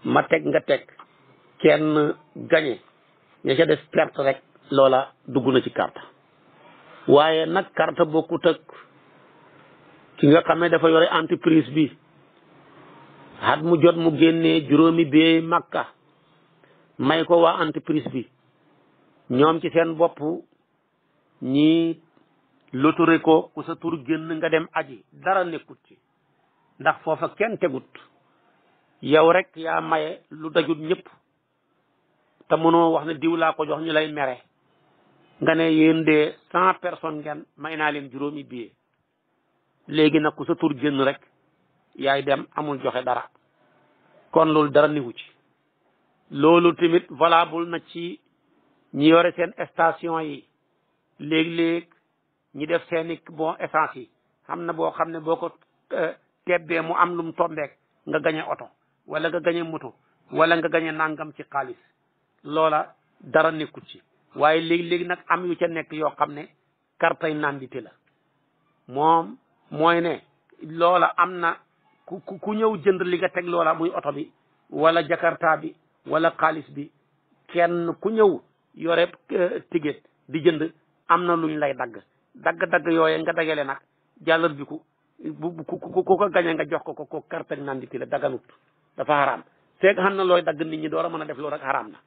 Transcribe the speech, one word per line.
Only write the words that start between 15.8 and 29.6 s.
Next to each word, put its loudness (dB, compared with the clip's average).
may 0
ko 4
waa 4
entreprise -4
bi. -8
Ñoom 4
ci -4
seen 0
bopp, 0
ñi 2
lotore 2
ko, 4
ku -12
sa -10
tur -8
génn -6
nga -4
dem 0
aji, -8
dara -2
nekkut -12
ci. -20
Ndax 0
foofa -4
kenn -4
tegut. -4
Yow 6
rek 0
yaa -4